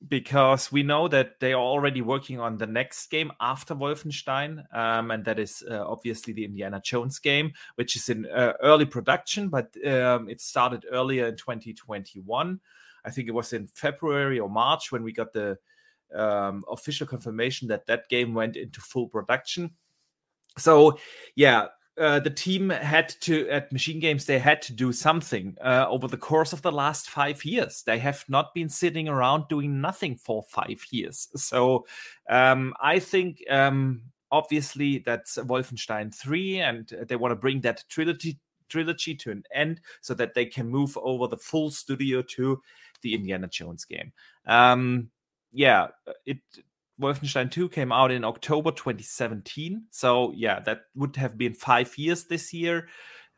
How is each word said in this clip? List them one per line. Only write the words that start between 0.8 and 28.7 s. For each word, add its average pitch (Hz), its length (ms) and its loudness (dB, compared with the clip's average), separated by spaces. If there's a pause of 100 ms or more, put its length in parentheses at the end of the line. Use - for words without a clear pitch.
know 147 240 2
that 139 320 2
they 131 120 0
are 127 80 2
already 135 420 0
working 131 380 -4
on 113 180 -4
the 110 100 -4
next 120 420 -6
game 156 300 -2
after 135 340 -4
Wolfenstein, 143 920 -6 (120)
um, 113 340 0
and 110 160 -6
that 110 140 -2
is, - 320 -8
uh, 104 160 -6
obviously 113 460 -8
the 107 120 -6
Indiana 101 380 -8
Jones 127 340 -4
game, 147 340 2 (220)
which - 220 -4
is - 140 -4
in, 110 180 -4
uh, 120 340 2
early 151 240 8
production, 147 640 -2
but, 131 260 -4 (120)
um, 123 420 2
it 120 120 -12
started 123 500 -2
earlier 127 340 0
in 113 100 -4
twenty 113 380 -10
twenty-one. 110 840 -6 (440)
I - 60 -10
think 127 180 -8
it 117 60 -6
was 113 180 -4
in 107 140 -6
February 143 760 -2
or 101 100 -4
March 127 420 0
when 120 100 -4
we 113 100 -8
got 113 220 -6
the, 104 240 -4 (560)
um, 101 560 0
official - 380 -8
confirmation 120 640 -6
that 107 180 -4
that 117 220 -2
game 120 260 0
went 113 220 -2
into 95 220 -12
full 123 280 -6
production. 165 640 -4 (880)
So, 151 400 10 (360)
yeah, 123 340 8 (260)
uh, 151 240 4
the 143 120 0
team 185 400 -2
had 151 380 2 (120)
to, 156 280 2
at 143 220 -2
Machine 151 280 -4
Games, 151 260 0
they 135 140 2
had - 240 6
to 123 100 -12
do 123 180 0
something, 123 680 0
uh, 127 260 4
over 127 200 -2
the 113 100 -6
course 156 340 2
of 147 120 -10
the 175 80 2
last 147 400 -2
five 143 340 -2
years. 208 380 -2
They 113 160 2
have 139 280 -4
not 139 280 0
been 165 120 -2
sitting 160 400 -2